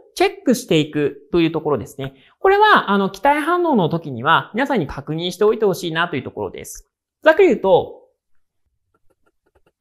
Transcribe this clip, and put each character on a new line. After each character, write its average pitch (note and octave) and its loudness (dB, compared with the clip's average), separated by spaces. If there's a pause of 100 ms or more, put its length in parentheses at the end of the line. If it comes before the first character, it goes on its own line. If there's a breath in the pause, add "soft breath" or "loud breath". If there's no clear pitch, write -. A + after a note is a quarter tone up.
(160)
チ F4 0
ェ - 0
ッ G4 -2 (140)
ク C4 4
し - -10
て E3 2
い D3 -2
く C#3+ -4
と E3+ 2
い E3 2
う D#3 -2
と E3 -6
こ D3+ -2
ろ C#3 0
で C3+ -8
す - -20
ね。 C3+ -10 (240 soft breath)
こ - 2
れ G4+ 4
は、 G#4 4
あ G3+ 2
の、 G3 0
気 - -16
体 D4 2
反 F4 -2
応 D#4+ 2
の F3 2
時 D#3+ -6
に A#2 -10
は、 D3 2
皆 A#3+ -2
さ C#4+ -2
ん A3 0
に C#3+ -4
確 D3 -10
認 F3 -6
し F3 -14
て - 0
お G#3+ 2
い A#3 -6
て A3+ 0
ほ F#3+ 2
し E3+ -6
い - -8
な E3 -2
と E3+ -8
い C3+ -2
う - -12
と G2 -12
こ G#2+ -8
ろ F2+ -8
で - -16
す。 - -20 (340)
ざ D#4 6
っ D#4+ 4
く D#4+ 2
り F#4 6
言 G#3+ 2
う - -8
と、 - 0 (1800)